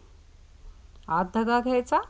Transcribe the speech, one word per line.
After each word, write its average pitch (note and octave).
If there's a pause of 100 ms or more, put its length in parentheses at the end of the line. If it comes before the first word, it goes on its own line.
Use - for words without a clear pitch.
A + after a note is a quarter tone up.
(1080)
आत E3+
धागा A3+
घ्यायचा B3 (100)